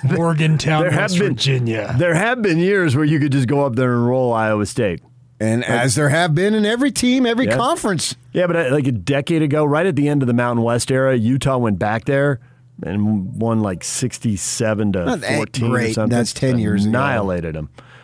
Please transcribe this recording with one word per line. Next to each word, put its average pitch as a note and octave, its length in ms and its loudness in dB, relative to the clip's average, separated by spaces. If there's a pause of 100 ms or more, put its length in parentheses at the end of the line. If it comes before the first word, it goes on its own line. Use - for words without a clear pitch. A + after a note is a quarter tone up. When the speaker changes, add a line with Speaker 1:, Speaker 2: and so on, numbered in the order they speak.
Speaker 1:
Morgantown, D#3 800 2
Speaker 2:
There F3+ 100 0
have F#3+ 180 0
Speaker 1:
West F3+ 80 0
Speaker 2:
been, G3+ 160 2
Speaker 1:
Virginia. A#2 640 -2
Speaker 2:
there E3+ 160 2
have A3+ 260 0
been F#3 180 0
years F3 360 2
where D#3 100 2
you D#3 140 2
could C#3+ 140 0
just C3 160 2
go C#3+ 180 2
up B2 80 -2
there B2+ 200 2
and A#2+ 120 2
roll B2+ 260 2
Iowa A2 340 2
State. G2 340 -2 (400)
Speaker 3:
And A2+ 220 0
Speaker 2:
Like - 80 -2
Speaker 3:
as A#2+ 260 0
there D3 120 2
have D#3+ 280 2
been G3+ 180 2
in G#3+ 100 2
every A#3+ 280 0
team, B3 340 2
every A#3 200 0
Speaker 2:
Yeah. - 100 0
Speaker 3:
conference. A#3 580 -2 (180)
Speaker 2:
Yeah, F3+ 140 0
but, E3+ 100 -2
uh, D#3+ 140 0
like, C#3 160 2
a C#3 60 0
decade C#3 500 0
ago, D3+ 220 2
right D3 200 2
at F#3 120 0
the D3 120 2
end D3 140 2
of B2+ 60 2
the A#2+ 60 2
Mountain A#2+ 300 2
West A#2+ 280 0
era, C3 240 2
Utah B2+ 420 0
went A2 220 0
back G#2+ 240 -2
there C#3 340 0 (460)
and G#2 500 -2
won, A2+ 260 0
like, F#2 240 -4
sixty-seven A2 1080 -2
to F2+ 120 -2
fourteen - 160 -2
Speaker 3:
Not C3 320 -4
that B2+ 100 -4
Speaker 2:
or A#2 60 0
Speaker 3:
great. A#2 260 0
Speaker 2:
something. A2+ 220 0
Speaker 3:
That's A#2+ 160 -2
ten C3 280 0
years G#2 260 0
ago. G#2+ 40 0
Speaker 2:
Annihilated G2+ 640 -2
'em. D#2 120 -8 (360)